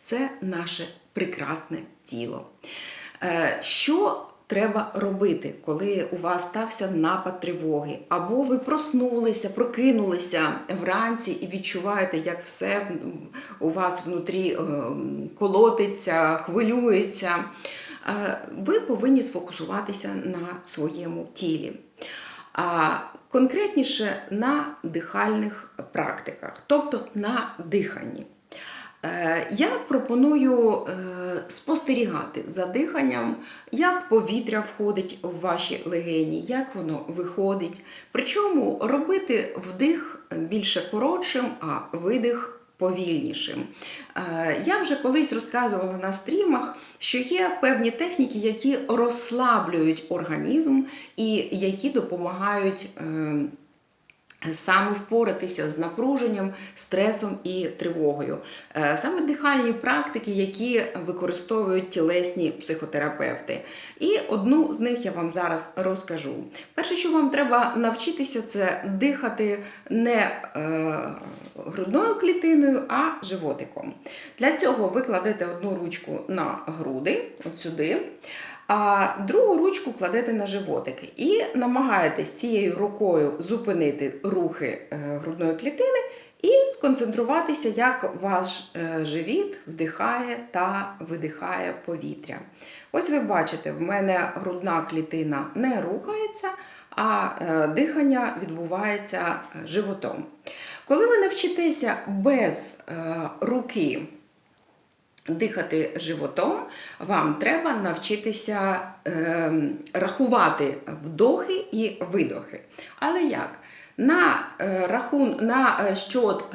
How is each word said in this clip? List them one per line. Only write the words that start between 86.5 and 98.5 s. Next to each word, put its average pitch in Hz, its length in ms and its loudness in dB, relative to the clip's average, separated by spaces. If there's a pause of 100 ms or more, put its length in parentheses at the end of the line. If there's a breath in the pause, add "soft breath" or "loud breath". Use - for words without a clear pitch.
сконцентруватися, 262 960 2
як 240 520 2
ваш, 196 540 -2
е, 165 300 -2
живіт 190 520 -2 (100)
вдихає 233 720 -2 (120)
та 196 480 -2
видихає 170 760 -6 (120)
повітря. 151 540 -8 (520 loud breath)
Ось - 180 0
ви 294 100 2
бачите: 165 520 0
в 151 100 -6
мене 190 540 0
грудна 180 540 -2
клітина 156 640 -2
не 240 260 0
рухається, 403 680 -4 (460 loud breath)
а, 208 340 0 (120)
е, 160 260 2
дихання 262 760 2
відбувається, 180 920 -4 (200)